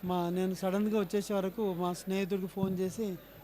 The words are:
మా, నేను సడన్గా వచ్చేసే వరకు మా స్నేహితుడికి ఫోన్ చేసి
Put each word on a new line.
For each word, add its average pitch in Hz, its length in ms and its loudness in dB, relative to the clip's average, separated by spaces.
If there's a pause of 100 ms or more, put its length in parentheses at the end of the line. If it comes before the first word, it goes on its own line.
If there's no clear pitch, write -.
మా, 180 220 2
నేను 185 260 2
సడన్గా 208 460 2
వచ్చేసే 202 340 0
వరకు 190 400 0
మా 175 180 0
స్నేహితుడికి 190 540 0
ఫోన్ 190 320 0
చేసి 190 260 -2 (400)